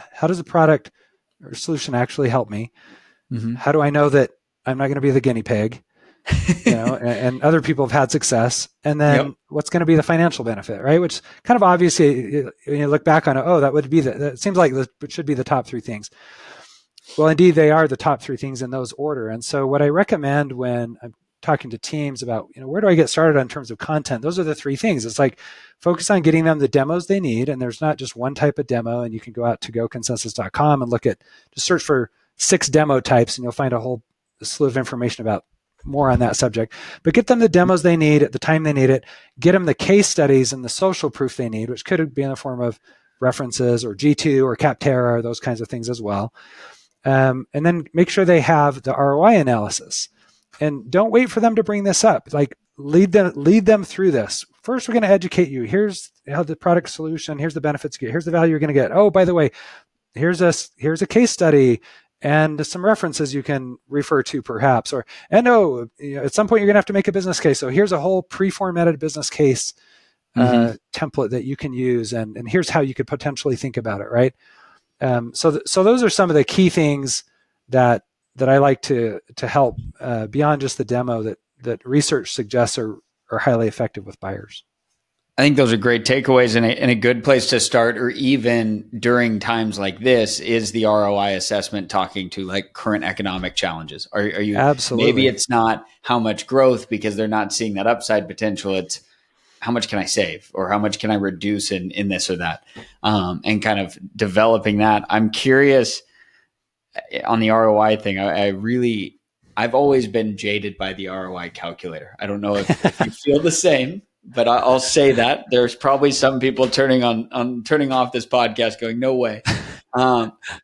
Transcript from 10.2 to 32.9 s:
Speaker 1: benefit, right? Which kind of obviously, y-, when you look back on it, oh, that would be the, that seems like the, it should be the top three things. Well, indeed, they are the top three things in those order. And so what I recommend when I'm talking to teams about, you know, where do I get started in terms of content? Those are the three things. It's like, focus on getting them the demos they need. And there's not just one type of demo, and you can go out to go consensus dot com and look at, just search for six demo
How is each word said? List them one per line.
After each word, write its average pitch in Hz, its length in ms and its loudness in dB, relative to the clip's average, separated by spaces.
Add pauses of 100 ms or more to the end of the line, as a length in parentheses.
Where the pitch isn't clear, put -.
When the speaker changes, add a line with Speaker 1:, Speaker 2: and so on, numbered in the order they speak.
Speaker 1:
benefit, 110 380 -8
right? 151 180 4
Which 170 220 -4 (200)
kind 247 140 2
of 208 60 4
obviously, 151 800 4
y-, - 80 -8 (160)
when 143 140 -2
you 147 60 0
look 147 160 0
back 156 240 4
on 135 120 2
it, 135 80 -2
oh, 170 140 4
that 139 120 2
would 143 160 0
be 156 140 2
the, 131 100 0
that 139 260 -6
seems 196 200 -2
like 151 160 4
the, 131 120 -2 (160)
it 147 80 -14
should 170 140 -10
be 147 80 -2
the 127 100 -4
top 127 240 -2
three 120 140 -10
things. 104 300 -12 (1040)
Well, 156 120 4
indeed, 165 260 6
they 151 160 6
are 156 180 4
the 139 80 -6
top 143 240 0
three 135 160 -8
things 131 240 -10
in 127 120 -8
those 127 200 -8
order. 139 380 -6
And 113 120 -10
so 139 240 -2
what 143 140 2
I 147 80 4
recommend 147 640 0
when 120 500 -6
I'm 117 120 -18 (280)
talking 139 280 -4
to 113 60 -12
teams 143 460 -8
about, 117 320 -6
you 135 80 -20
know, 131 60 -14
where 170 120 -4
do 208 80 4
I 180 60 6
get 160 160 4
started 160 280 4
in 127 100 0
terms 123 220 -12
of 113 60 -12
content? 139 460 -4
Those 170 160 -4
are 180 60 0
the 156 100 -4
three 139 220 -6
things. 151 280 -2
It's 113 140 -10
like, 135 200 0 (400)
focus - 300 -2
on 190 140 2
getting 160 220 4
them 160 140 2
the 139 100 2
demos 151 380 0
they 196 140 -2
need. 131 300 -2
And 131 100 -6
there's 120 220 -8
not 151 160 -2
just 131 180 -12
one 127 180 -6
type 147 240 0
of 143 80 -4
demo, 117 360 -4
and 117 100 -8
you 110 80 -10
can 113 140 -20
go 120 100 -6
out 117 180 -2
to - 100 -14
go 117 140 -4
consensus 113 460 -8
dot 113 200 -10
com 147 280 2
and 120 100 -6
look 117 140 -2
at, 110 140 -2 (360)
just - 120 -6
search 175 160 0
for 127 280 -2 (260)
six - 320 0
demo 143 320 2